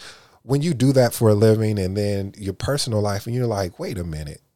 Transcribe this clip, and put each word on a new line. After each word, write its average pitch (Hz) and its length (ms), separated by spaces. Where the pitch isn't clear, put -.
when 139 180
you 170 120
do 131 200
that 123 200
for 113 160
a 104 60
living, 107 440
and 95 180
then 101 400
your 95 160
personal 127 480
life, 101 240
and 120 100
you're 123 120
like, 98 320
"Wait 156 180
a 87 60
minute 76 380